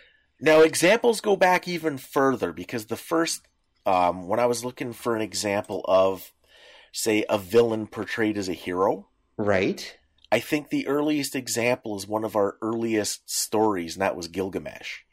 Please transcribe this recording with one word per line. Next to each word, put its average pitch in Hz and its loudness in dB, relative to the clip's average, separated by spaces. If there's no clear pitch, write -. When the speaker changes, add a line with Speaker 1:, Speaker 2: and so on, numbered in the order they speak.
Speaker 1:
Now, 156 8
examples 190 4
go 208 2
back 180 4
even 156 -4
further, 131 0
because 107 -8
the 117 -8
first, 165 -4
um, 92 2
when 110 0
I 120 4
was 120 0
looking 123 -8
for 117 -2
an 110 -2
example 101 -4
of, 95 2
say, 107 0
a 107 2
villain 110 2
portrayed 107 -4
as 98 -4
a 90 -4
hero. 98 -2
Speaker 2:
Right. 104 -2
Speaker 1:
I 120 2
think 151 -4
the 143 -2
earliest 147 -2
example 117 -2
is 95 -10
one 107 -2
of 107 -4
our 101 2
earliest 113 -2
stories, 98 0
and 92 -8
that 95 0
was 85 -10
Gilgamesh. 87 -8